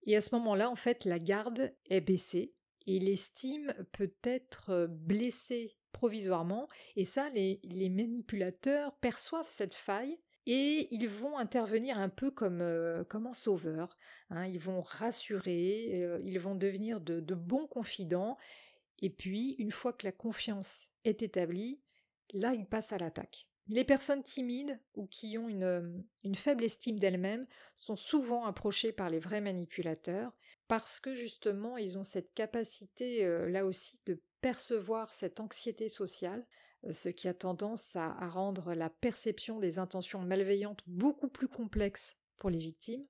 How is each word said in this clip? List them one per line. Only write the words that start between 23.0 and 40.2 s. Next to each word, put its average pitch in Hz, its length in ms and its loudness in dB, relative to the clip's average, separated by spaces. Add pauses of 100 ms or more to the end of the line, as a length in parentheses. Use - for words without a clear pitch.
Les 226 180 2
personnes 277 380 4
timides 254 540 -4 (180)
ou 202 120 -6
qui 214 300 -8
ont 226 100 -4
une, 196 160 -2
euh, 175 340 0 (280)
une 196 100 0
faible 247 300 2
estime 220 340 2
d'elles-mêmes 196 480 2 (280)
sont - 200 -6
souvent 240 500 2
approchées 208 460 0
par 190 180 -2
les 165 100 2
vrais 190 200 -2
manipulateurs 180 960 -2 (340)
parce 226 320 0
que 269 160 -6
justement, 226 640 -2
ils 190 200 -4
ont 196 60 -4
cette - 300 -2
capacité, 220 920 -2
euh, 170 240 2
là 190 160 2
aussi, - 400 0
de 180 160 -4 (200)
percevoir 220 720 0
cette 185 260 -4
anxiété 220 480 -4
sociale, 202 580 -4 (400)
euh, 180 60 -6
ce 165 160 2
qui 175 220 -2
a 175 40 0
tendance 190 600 -4
à, 160 160 0
à - 160 -6
rendre 185 460 -2
la 165 160 0
perception 220 720 -2
des 180 200 2
intentions 185 420 -4